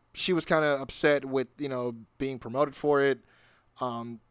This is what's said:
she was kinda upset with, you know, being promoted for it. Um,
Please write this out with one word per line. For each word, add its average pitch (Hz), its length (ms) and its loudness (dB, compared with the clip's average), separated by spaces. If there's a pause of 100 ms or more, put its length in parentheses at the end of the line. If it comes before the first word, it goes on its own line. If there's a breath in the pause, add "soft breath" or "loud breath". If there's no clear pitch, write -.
(140)
she - 200 0
was 160 120 0
kinda 151 360 2
upset 139 440 2
with, 131 220 -2 (100)
you 143 120 -6
know, 123 260 -4 (220)
being 135 220 -4
promoted 131 360 -2
for 143 260 2
it. 135 180 2 (600 soft breath)
Um, 117 400 -6 (120)